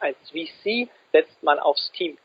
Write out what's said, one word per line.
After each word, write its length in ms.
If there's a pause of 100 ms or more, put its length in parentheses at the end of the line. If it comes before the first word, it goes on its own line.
als 160 (120)
V 80 (240)
C 280 (240)
setzt 280
man 180
aufs 340
Team. 320